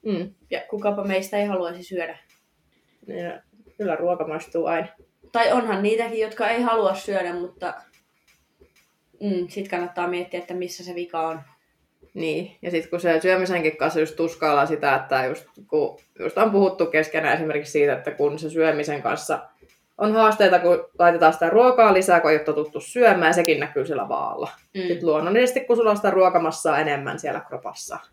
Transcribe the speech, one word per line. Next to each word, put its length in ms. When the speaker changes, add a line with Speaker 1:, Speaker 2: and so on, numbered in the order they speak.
Speaker 1:
Mm. 280
Speaker 2:
Ja 100
kukapa 340
meistä 340
ei 80
haluaisi 360
syödä. 360
Speaker 1:
Niin, 260
kyllä 200
ruoka 320
maistuu 380
aina. 200
Speaker 2:
Tai 200
onhan 300
niitäkin, 380
jotka 280
ei 140
halua 320
syödä, 400
mutta, 400
mm, 280
sit 200
kannattaa 400
miettiä, 320
että 140
missä 300
se 100
vika 340
on. 120
Speaker 1:
Niin, 480
ja 80
sit 200
kun 100
se 200
syömisenkin 560
kanssa 240
just 160
tuskaillaan 500
sitä, 280
että 300
just, 200
kun 300
just 200
on 120
puhuttu 360
keskenään 480
esimerkiksi 380
siitä, 200
että 180
kun 280
se 120
syömisen 520
kanssa 460
on 140
haasteita, 460
kun 300
laitetaan 340
sitä 180
ruokaa 440
lisää, 260
kun 100
ei 60
ole 80
totuttu 360
syömään, 480
ja 40
sekin 280
näkyy 260
siellä 220
vaalla. 420
Speaker 2:
Mm. 120
Speaker 1:
Sit 160
luonnollisesti, 580
kun 160
sulla 140
on 60
sitä 140
ruokamassaa 680
enemmän 380
siellä 300
kropassa 500